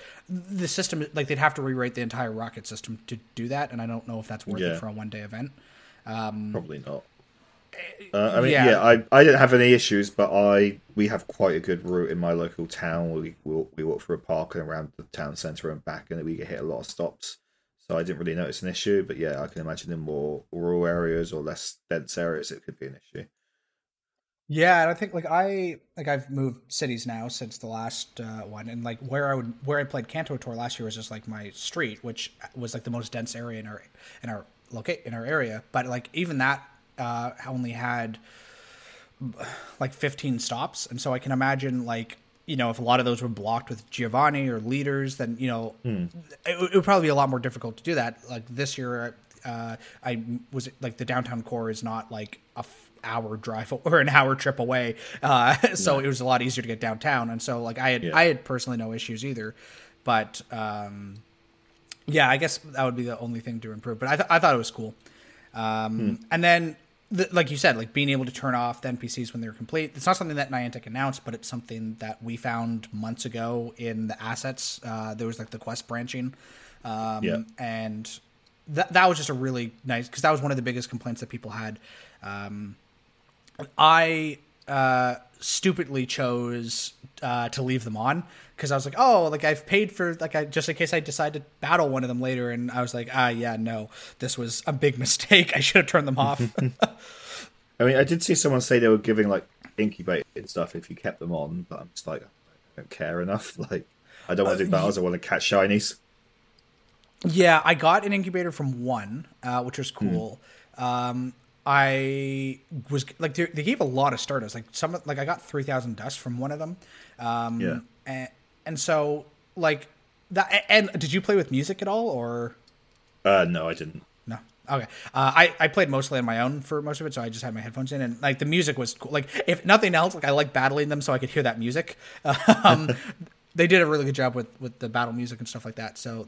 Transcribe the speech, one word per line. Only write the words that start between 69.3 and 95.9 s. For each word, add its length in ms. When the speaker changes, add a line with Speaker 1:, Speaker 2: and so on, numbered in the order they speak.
Speaker 1:
when 80
they're 100
complete. 440
It's 100
not 100
something 220
that 120
Niantic 360
announced, 400
but 80
it's 120
something 540
that 240
we 140
found 560
months 320
ago 500
in 320
the 160
assets. 580
Uh, 320
there 140
was, 100
like, 120
the 80
quest 320
branching. 440
Um, 400
Speaker 2:
Yeah. 120
Speaker 1:
and 500
that, 240
that 160
was 80
just 120
a 40
really 400
nice, 240
'cause 140
that 100
was 100
one 100
of 40
the 80
biggest 260
complaints 300
that 80
people 240
had. 280
Um, 540
I, 600
uh, 460
stupidly 640
chose, 880
uh, 280
to 120
leave 220
them 140
on, 260
'cause 140
I 40
was 100
like, 120
"Oh, 300
like, 160
I've 220
paid 260
for, 240
like, 200
I, 100
just 240
in 60
case 180
I 60
decide 340
to 80
battle 280
one 140
of 40
them 140
later." 300
And 200
I 100
was 120
like, 200
"Ah, 160
yeah, 280
no, 320
this 180
was 300
a 60
big 260
<laughs> 60
mistake. 500
I 40
should 180
have 100
turned 200